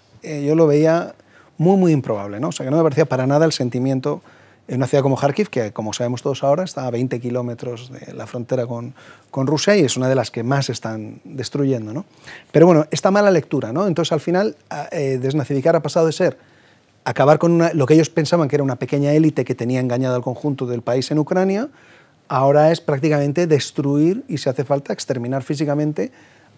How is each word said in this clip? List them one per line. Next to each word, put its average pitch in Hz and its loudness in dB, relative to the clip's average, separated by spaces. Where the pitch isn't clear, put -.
eh, 147 -8
yo 151 2
lo 165 6
veía 160 2
muy, 180 4
muy 180 4
improbable, 104 -2
¿no? 151 -4
O 170 -6
sea, - -10
que 131 -4
no 151 2
me 165 4
parecía 151 2
para 131 -2
nada 147 4
el 156 2
sentimiento 131 -4
en 170 -6
una 135 0
ciudad 143 2
como 135 2
Kharkiv, 143 0
que, 107 -4
como 107 -8
sabemos 123 -4
todos 135 -4
ahora, 147 2
está 139 -8
a 123 -4
veinte 123 -4
kilómetros 120 -8
de - -18
la 131 -12
frontera 120 -4
con, 120 -10
con 135 -2
Rusia 156 2
y 196 4
es 131 2
una 127 0
de 135 2
las 123 -2
que 117 -8
más 135 -2
están 110 -10
destruyendo, 127 -4
¿no? 196 -10
Pero 156 8
bueno, 156 6
esta 190 0
mala 202 4
lectura, 151 -2
¿no? 180 -2
Entonces, 165 -2
al 156 -2
final, 190 -2
a, 151 -10
eh, 135 -2
desnazificar 139 0
ha 151 0
pasado 160 0
de 156 0
ser 165 -2
acabar 143 4
con 170 2
una, 165 2
lo 143 2
que 151 4
ellos 156 6
pensaban 160 0
que 143 -2
era 143 0
una 131 -2
pequeña 143 0
élite 151 2
que 123 -4
tenía 123 -2
engañado 127 0
al 123 -2
conjunto 131 -4
del 120 -4
país 123 -2
en 151 2
Ucrania, 190 0
ahora 143 4
es 165 -2
prácticamente 147 0
destruir 151 0
y, 156 -6
si - -4
hace 131 -4
falta, 139 -2
exterminar 135 -4
físicamente 151 -4